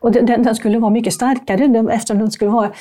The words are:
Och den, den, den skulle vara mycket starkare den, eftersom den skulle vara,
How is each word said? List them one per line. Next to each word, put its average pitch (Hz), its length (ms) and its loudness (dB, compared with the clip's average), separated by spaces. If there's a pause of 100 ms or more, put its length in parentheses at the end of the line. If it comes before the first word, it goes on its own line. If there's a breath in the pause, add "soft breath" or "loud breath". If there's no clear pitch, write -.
Och 233 80 2
den, 247 140 2
den, 240 180 2
den 233 120 0
skulle 226 240 -2
vara 220 120 0
mycket 226 220 0
starkare 247 540 0
den, 226 220 2
eftersom 220 300 -2
den 214 120 0
skulle 208 200 -2
vara, 208 300 0